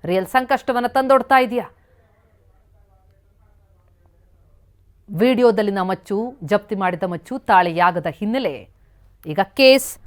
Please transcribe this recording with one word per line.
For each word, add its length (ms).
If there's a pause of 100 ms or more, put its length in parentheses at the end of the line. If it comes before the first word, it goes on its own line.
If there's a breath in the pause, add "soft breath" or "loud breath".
ರಿಯಲ್ 240
ಸಂಕಷ್ಟವನ್ನ 600
ತಂದೊಡ್ತಾ 500
ಇದೆಯಾ? 280 (3500)
ವಿಡಿಯೋದಲ್ಲಿನ 720
ಮಚ್ಚು, 640
ಜಪ್ತಿ 320
ಮಾಡಿದ 280
ಮಚ್ಚು 360
ತಾಳೆಯಾಗದ 680
ಹಿನ್ನೆಲೆ 600 (560)
ಈಗ 180
ಕೇಸ್ 640